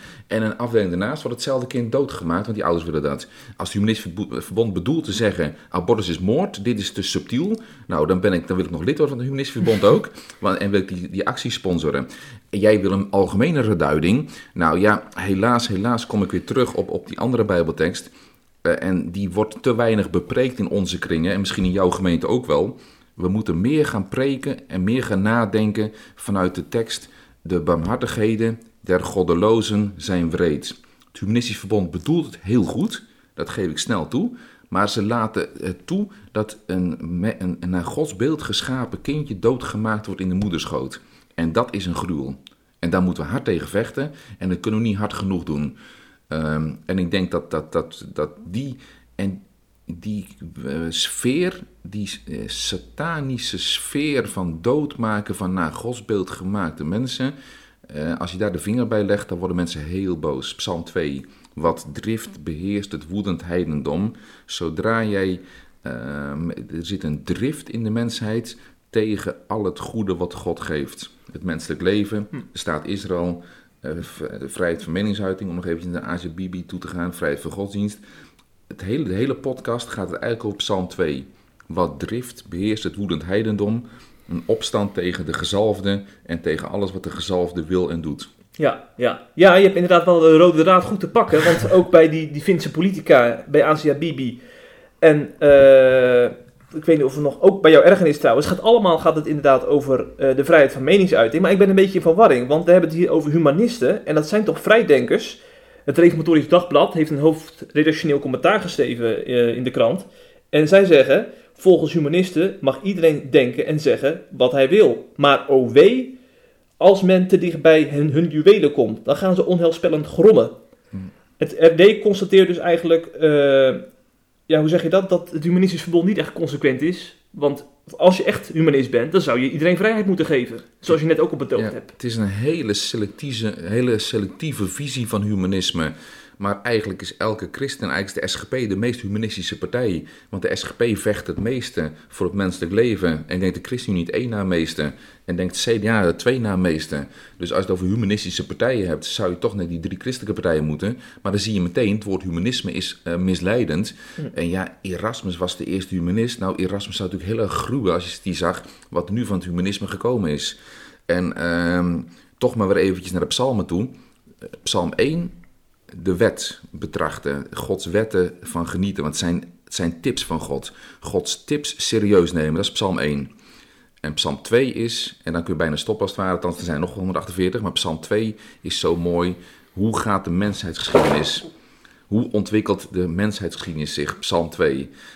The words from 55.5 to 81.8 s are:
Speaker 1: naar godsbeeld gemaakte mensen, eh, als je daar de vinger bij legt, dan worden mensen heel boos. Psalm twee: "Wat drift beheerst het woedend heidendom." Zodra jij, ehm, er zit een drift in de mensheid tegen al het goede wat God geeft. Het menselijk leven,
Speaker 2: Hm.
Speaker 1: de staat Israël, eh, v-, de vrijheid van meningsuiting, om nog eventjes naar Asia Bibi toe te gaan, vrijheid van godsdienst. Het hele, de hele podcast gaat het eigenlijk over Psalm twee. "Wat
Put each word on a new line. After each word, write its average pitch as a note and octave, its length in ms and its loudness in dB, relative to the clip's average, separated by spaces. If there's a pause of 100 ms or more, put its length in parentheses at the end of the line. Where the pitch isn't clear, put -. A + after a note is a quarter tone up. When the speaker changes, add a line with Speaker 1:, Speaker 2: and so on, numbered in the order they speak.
Speaker 1:
naar E2 200 -2
godsbeeld G#2+ 560 -4
gemaakte F#2 540 -6
mensen, B2 500 -4 (540)
eh, D2+ 300 -6
als F2 140 -8
je F2+ 60 -10
daar G2+ 140 -2
de F2+ 80 -4
vinger A2+ 280 -2
bij G#2+ 160 0
legt, G2+ 260 -2
dan F2+ 80 -6
worden F2+ 200 -2
mensen D#2+ 260 -4
heel F2+ 360 -4
boos. C#2 360 -6
Psalm E2+ 280 -6
twee: C#2+ 420 -6 (280)
"Wat D#2+ 400 -4
drift G#2+ 500 -8
beheerst G2 480 -6
het D2+ 160 -12
woedend F#2 380 -6
heidendom." E2+ 720 -4 (300)
Zodra F#2+ 580 -4
jij, F#2+ 380 -2 (400)
ehm, C#2+ 680 -8
er - 360 -10
zit F#2+ 180 -8
een D2+ 200 -6
drift A#2+ 460 -6
in A#2 140 -8
de G#2+ 60 -4
mensheid A#2 680 -4 (320)
tegen G#2+ 460 -2 (120)
al G#2+ 160 -4
het F#2 160 -4
goede F#2+ 360 -4
wat E2+ 180 -6
God - 260 -6
geeft. - 500 -8 (220)
Het - 120 -16
menselijk D#2+ 380 -6
leven, G#2 480 -2
Speaker 2:
Hm. D#3+ 60 -14
Speaker 1:
de - 220 -14
staat D#2 300 -6
Israël, F2 560 -4 (360)
eh, D2 200 -12
v-, - 400 -12
de C2+ 100 -12
vrijheid E2+ 340 -4
van D#2+ 100 -8
meningsuiting, G2 560 -4
om E2+ 60 -8
nog F2 100 -8
eventjes F2 260 -6
naar F2 100 -6
Asia F2 280 -8
Bibi F2+ 360 -10
toe F2+ 140 -12
te F2 80 -14
gaan, F2 260 -6
vrijheid D2 280 -4
van D#2+ 100 -10
godsdienst. G2+ 480 -6 (680)
Het - 140 -16
hele, B2+ 220 -4
de F#2 100 -4
hele B2 220 -2
podcast B2 540 -6
gaat F#2 200 -8
het E2 100 -8
eigenlijk A#2 240 -6
over G#2 140 -6
Psalm F#2 300 -2
twee. D2 400 -4 (400)
"Wat D#2+ 320 -4